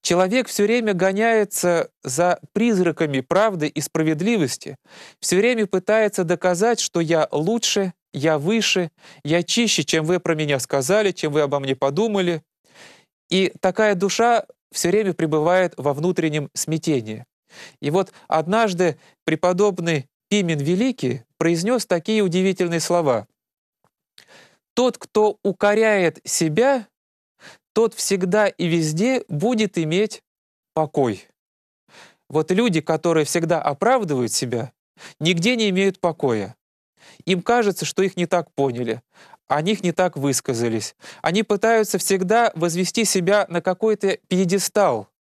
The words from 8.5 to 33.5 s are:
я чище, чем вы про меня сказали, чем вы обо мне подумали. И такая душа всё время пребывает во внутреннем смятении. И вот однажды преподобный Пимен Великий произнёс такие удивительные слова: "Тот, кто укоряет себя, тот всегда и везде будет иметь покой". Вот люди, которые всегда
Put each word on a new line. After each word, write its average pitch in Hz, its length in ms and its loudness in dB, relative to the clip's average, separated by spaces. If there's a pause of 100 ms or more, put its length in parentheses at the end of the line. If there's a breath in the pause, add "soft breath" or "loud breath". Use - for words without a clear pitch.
я 170 200 0
чище, 214 420 0
чем 160 200 0
вы 175 140 0
про 170 160 -2
меня 147 240 -2
сказали, 175 520 0
чем 151 220 -4
вы 151 80 2
обо 143 180 0
мне 135 160 -2
подумали. 175 680 -2 (880 loud breath)
И 190 300 0
такая 202 340 2
душа 226 500 2 (280)
всё - 160 -2
время 196 240 2
пребывает 165 640 2
во 143 160 -2
внутреннем 156 640 -2
смятении. 127 680 -4 (560 loud breath)
И 143 100 -4
вот 190 220 -2 (160 loud breath)
однажды 180 680 0 (280 soft breath)
преподобный 175 840 0 (220)
Пимен 170 300 0
Великий 160 640 -2 (140)
произнёс 175 500 0
такие 214 360 0
удивительные 180 580 0
слова: 147 460 0 (1500 loud breath)
"Тот, 247 220 0
кто - 460 0
укоряет 202 840 2
себя, 214 640 0 (840 loud breath)
тот 220 220 2
всегда 196 520 0
и 175 200 -2
везде 170 640 0
будет 208 480 -2
иметь 170 460 -2 (520)
покой". 139 520 -2 (1000 loud breath)
Вот 156 220 0
люди, 185 300 2
которые 160 440 0
всегда 165 360 0